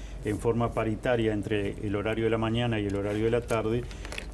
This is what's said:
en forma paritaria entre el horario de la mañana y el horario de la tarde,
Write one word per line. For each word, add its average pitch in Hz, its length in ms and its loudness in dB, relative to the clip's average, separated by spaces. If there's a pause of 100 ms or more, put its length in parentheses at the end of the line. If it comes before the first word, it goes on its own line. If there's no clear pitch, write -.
(260)
en 104 140 -2
forma 117 340 2
paritaria 113 580 2
entre 104 540 -2
el 101 100 0
horario 110 280 0
de 113 80 4
la 113 80 2
mañana 113 400 2
y 104 80 0
el 98 80 0
horario 104 300 0
de 113 60 4
la 120 100 2
tarde, 113 420 0 (500)